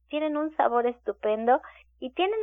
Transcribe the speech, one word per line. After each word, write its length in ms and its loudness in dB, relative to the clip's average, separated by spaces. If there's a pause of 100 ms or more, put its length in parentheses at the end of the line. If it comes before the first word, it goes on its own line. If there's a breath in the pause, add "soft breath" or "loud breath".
tienen 280 -2
un 200 -4
sabor 300 2
estupendo 760 0 (380 loud breath)
y 140 -10
tienen 300 -2